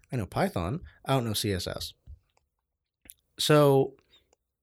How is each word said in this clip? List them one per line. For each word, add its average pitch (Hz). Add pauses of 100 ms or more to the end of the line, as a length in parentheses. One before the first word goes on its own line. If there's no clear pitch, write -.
(100)
I 139
know 101
Python. 135 (240)
I 135
don't 123
know 110
C 104
S 90
S." - (1400)
So 139 (680)